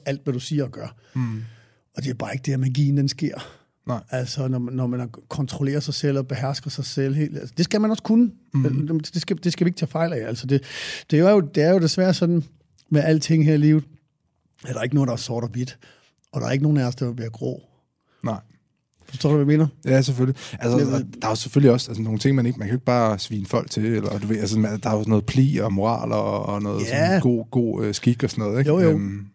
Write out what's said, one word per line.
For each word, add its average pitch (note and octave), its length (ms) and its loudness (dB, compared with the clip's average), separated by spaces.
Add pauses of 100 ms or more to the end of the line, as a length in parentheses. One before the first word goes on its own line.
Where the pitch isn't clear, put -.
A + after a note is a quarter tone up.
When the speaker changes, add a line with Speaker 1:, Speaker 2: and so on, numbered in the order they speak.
Speaker 1:
alt, C#3 180 -6
hvad C#3 100 -4
du B2 60 -4
siger C#3+ 240 -4
og B2 80 -8
gør. A2 240 -14 (200)
Speaker 2:
Mm. A#2 260 -4 (560)
Speaker 1:
Og C3+ 60 -8
det C3+ 60 -6
er B2+ 40 -4
bare A#2 200 -8
ikke C#3 180 -4
der, C3+ 60 0
magien C#3 400 0
den C#3 100 2
sker. C3+ 260 -4 (540)
Speaker 2:
Nej. A#2 220 -6
Speaker 1:
Altså, C3 380 -4
når B2+ 120 -2
man, B2 140 -6
når B2+ 140 -2
man B2 120 -4
har A#2+ 100 -8 (200)
kontrolleret C#3+ 540 -4
sig D3 100 -6
selv C#3+ 240 0
og B2+ 100 -4
behersker C3 420 -6
sig C3+ 160 -8
selv C3+ 300 -2
helt, D3+ 220 -2
altså, - 200 -12
det F3 80 2
skal G#3+ 160 0
man G#3+ 100 0
også A3 120 -4
kunne. A3+ 280 4 (220)
Speaker 2:
Mm. C3+ 340 0
Speaker 1:
Det, D#3+ 260 -4
det E3+ 80 -2
skal, F3 220 -4
det F3 100 2
skal F3 120 0
vi E3+ 40 4
ikke F3 80 -6
tage D#3+ 140 -4
fejl E3 220 -2
af. A2+ 140 -4
Altså, A#2+ 200 -6
det, C3+ 160 2 (480)
det D3+ 80 6
er F#3 120 8
jo, G#3 80 8
det D3 240 0
er E3 80 6
jo F#3+ 80 6
desværre F#3 340 2
sådan E3+ 300 2 (460)
med D3 140 4
alting D#3 420 4
her D#3 80 6
i D3+ 40 4
livet, D3+ 260 6 (840)
at B2+ 60 -6
der A2 60 -4
er A2 40 -2
ikke B2 120 -2
noget, C#3 120 2
der A#2+ 60 -2
er A2+ 40 -6
sort A#2 260 -6
og A#2 60 -6
hvidt. B2 280 -8 (540)
Og C3+ 100 -6
der A#2 60 -4
er A#2+ 40 -2
ikke C#3 120 0
nogen D3+ 140 4
af C3 80 2
os, A#2+ 100 -4
der C3 120 -6
vil A#2+ 100 -6
være A2+ 120 -8
grå. B2+ 320 -8 (640)
Speaker 2:
Nej. A2 160 -6 (720)
Speaker 1:
Forstår C3+ 200 0
du, D3+ 60 4
hvad C#3+ 180 4
jeg D3+ 60 6
mener? D#3 80 4 (180)
Speaker 2:
Ja, C3+ 160 4
selvfølgelig. B2+ 380 0 (200)
Altså, A#2+ 200 2
Speaker 1:
Jamen C3+ 140 2
Speaker 2:
der, C3+ 60 0 (220)
der A2+ 60 -2
er A2 40 0
jo A2 40 0
selvfølgelig C#3 360 4
også, B2 200 0
altså, G#2+ 120 -6
nogle A2 160 -2
ting, C#3 160 2
man B2 100 2
ikke, B2 140 -2
man G#2 80 -6
kan A2 60 -2
jo B2+ 40 0
ikke B2+ 80 -6
bare A2+ 340 2
svine G2+ 260 -6
folk A2+ 260 -2
til, G#2+ 140 -2
eller, G#2 340 -2
du G#2 80 -6
ved, A2 120 0
altså, G#2+ 200 0
man, G#2+ 200 0
der A2+ 100 -4
er A2 40 0
jo G#2+ 60 2
sådan G#2+ 100 -2
noget G#2+ 160 2
pli C3 320 4
og G2+ 160 -2
moral A2 380 0
og, G#2 340 -2
og G2+ 160 -4
noget G#2 200 -4
Speaker 1:
Ja. C#3 260 0
Speaker 2:
sådan F#3 140 2
god, A#2+ 300 2
god, A2+ 340 0
øh, G#2 80 -2
skik A#2+ 300 0
og A#2+ 60 0
sådan A2+ 140 -6
noget, G#2+ 160 -2
ikke? C#3+ 120 2
Speaker 1:
Jo, F3 80 4
jo. E3+ 120 6
Speaker 2:
Øhm. G2+ 440 -2